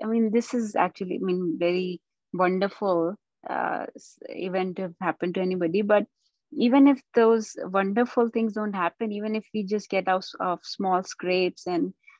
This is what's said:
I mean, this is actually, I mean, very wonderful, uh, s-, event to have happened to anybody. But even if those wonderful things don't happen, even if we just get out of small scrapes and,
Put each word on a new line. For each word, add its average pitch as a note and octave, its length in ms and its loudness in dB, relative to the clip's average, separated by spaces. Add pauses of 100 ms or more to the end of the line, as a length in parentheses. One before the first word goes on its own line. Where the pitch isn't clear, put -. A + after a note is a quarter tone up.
I G#3+ 40 -4
mean, A3+ 240 2
this A#3+ 220 0
is A3+ 220 -4
actually, F3+ 400 -2
I F#3+ 100 -4
mean, F3+ 340 -2
very F3+ 400 -2 (320)
wonderful, F#3 840 0 (340)
uh, - 360 -4 (100)
s-, - 240 -20 (100)
event F#3 460 -4
to F#3+ 80 -6
have F3 180 -8
happened F3 340 -4
to F#3+ 60 -2
anybody. F#3 400 0
But G#3 240 4 (460)
even C4+ 360 6
if C#4 140 4 (140)
those A3+ 420 4
wonderful G3+ 720 0
things A3+ 240 0
don't G#3 220 -4
happen, F#3+ 360 -2
even G#3 240 -4
if G#3+ 180 -4
we G#3+ 100 -2
just G3+ 260 -4
get F#3+ 180 0
out F#3+ 180 0 (140)
of F3+ 240 -2
small F#3 400 0
scrapes F3+ 600 -2
and, F3+ 280 -2 (260)